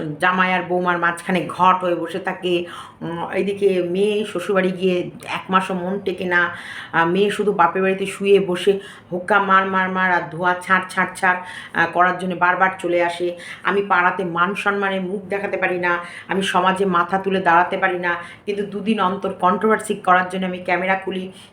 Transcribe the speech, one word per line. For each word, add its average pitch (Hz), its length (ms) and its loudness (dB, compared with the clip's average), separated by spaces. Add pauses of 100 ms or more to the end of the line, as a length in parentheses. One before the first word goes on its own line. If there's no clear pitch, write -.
(200)
জামাই 185 320 2
আর 180 100 2
বৌমার 175 360 0
মাঝখানে 170 500 0
ঘট 180 320 4
হয়ে 180 140 0
বসে 165 240 -4
থাকে। 180 460 -2 (360)
উম, 170 300 -6
এইদিকে 190 520 2
মেয়ে 202 440 0
শ্বশুরবাড়ি 185 440 0
গিয়ে 180 400 0 (140)
এক - 240 -8
মাসও 185 260 0
মন 185 260 -4
টেকে 185 240 -4
না। 175 320 2 (360)
আহ, 165 140 2
মেয়ে 196 240 2
শুধু 202 220 0
বাপের 175 300 2
বাড়িতে 190 240 0
শুয়ে 196 340 2
বসে 180 380 0 (340)
হুক্কা 185 280 2
মার, 190 260 4
মার, 190 220 0
মার 185 240 0
আর 170 180 2
ধোয়া 180 320 0
ছাড়, 185 280 2
ছাড়, 185 260 -2
ছাড়, 180 220 2 (360)
আহ, 165 120 2
করার 175 320 2
জন্য 185 160 -4
বারবার 180 440 2
চলে 175 260 0
আসে। 175 320 -4 (260)
আমি 196 200 0
পাড়াতে 185 420 2
মান 175 300 0
সম্মানে 196 460 -2
মুখ 185 220 -6
দেখাতে 196 340 -4
পারি 185 220 -2
না, 175 200 0 (300)
আমি 190 140 0
সমাজে 185 420 2
মাথা 175 340 2
তুলে 190 220 0
দাঁড়াতে 180 360 4
পারি 180 220 0
না, 175 180 -2 (300)
কিন্তু 202 200 -4
দুদিন 202 340 -2
অন্তর 190 320 0
কন্ট্রোভার্সি 202 640 2
করার 185 340 4
জন্য 185 180 -4
আমি 180 120 -6
ক্যামেরা 185 360 0
খুলি, 185 380 -6 (200)